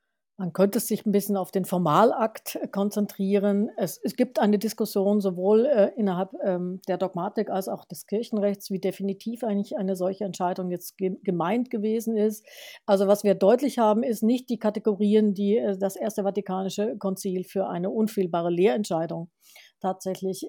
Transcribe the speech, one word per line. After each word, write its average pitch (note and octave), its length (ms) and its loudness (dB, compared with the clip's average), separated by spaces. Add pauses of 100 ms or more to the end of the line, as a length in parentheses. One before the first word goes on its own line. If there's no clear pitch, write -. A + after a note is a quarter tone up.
(400)
Man F3+ 140 -6
könnte G3+ 260 2
sich - 240 -4
ein G#3+ 80 0
bisschen G3+ 240 0
auf F#3 140 -4
den F#3 160 -2
Formalakt, G3 920 2
äh, D4+ 100 -6
konzentrieren. G3+ 1080 0
Es, F#3 280 -4
es A3+ 120 -4
gibt B3+ 220 0
eine G#3 220 4
Diskussion G#3 600 0
sowohl, G3 460 2
äh, B3+ 300 4
innerhalb, F#3+ 340 0 (160)
ähm, F3+ 420 -2
der F3+ 120 -2
Dogmatik F#3+ 500 -2
als F#3+ 180 -2
auch - 180 -8
des - 200 -16
Kirchenrechts, G3+ 640 -2
wie G3 80 -2
definitiv G3 680 -4
eigentlich G3+ 340 -2
eine F#3+ 180 -2
solche F#3+ 300 -2
Entscheidung F3+ 440 -4
jetzt F3 300 -8
ge-, F#3 240 -2
gemeint F#3+ 480 0
gewesen A3 440 -2
ist. G#3+ 300 0 (400)
Also G3 220 4
was G3+ 160 4
wir G3+ 100 6
deutlich A#3+ 460 4
haben, G#3+ 240 4
ist A#3+ 180 -2
nicht A#3+ 300 2
die G#3+ 80 -4
Kategorien, G#3 760 2
die, G3+ 240 2
äh, A3 180 0
das F#3+ 200 -2
Erste A3 260 -4
Vatikanische G3 760 -2
Konzil F#3+ 460 -4
für F#3+ 240 -4
eine F3 220 -4
unfehlbare F#3 640 0
Lehrentscheidung F3 800 0 (480)
tatsächlich, F#3+ 680 -6